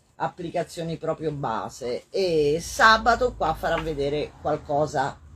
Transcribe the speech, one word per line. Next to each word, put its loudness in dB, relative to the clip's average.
applicazioni -6
proprio -4
base, -6
e 2
sabato 4
qua 0
farà -2
vedere -2
qualcosa -2